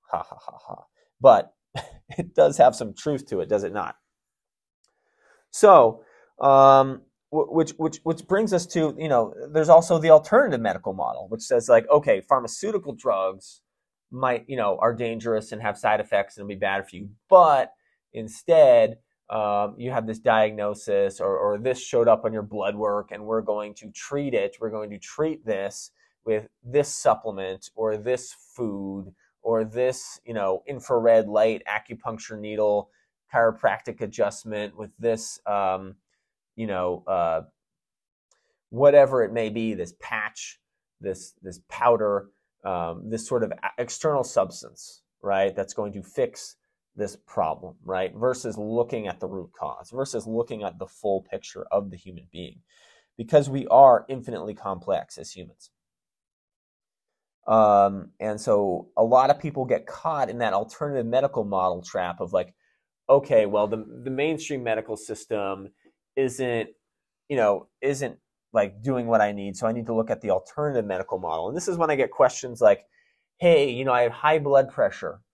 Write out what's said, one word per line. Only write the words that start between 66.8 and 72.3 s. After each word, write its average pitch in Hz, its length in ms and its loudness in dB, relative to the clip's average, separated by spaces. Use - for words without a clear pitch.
you 139 80 -2
know, 104 300 0
isn't, 135 360 -4
like, 101 300 -2
doing 123 240 -4
what 113 160 2
I 104 100 0
need, 101 260 -10
so 117 100 -4
I 113 60 -2
need 117 140 -8
to 117 60 -4
look 113 160 -2
at 110 120 -4
the 104 100 -4
alternative 127 540 -4
medical 95 340 -6
model. 82 300 -4
And 147 80 -8
this 180 100 -6
is 175 100 -4
when 156 140 0
I 143 60 2
get 127 120 0
questions 127 520 0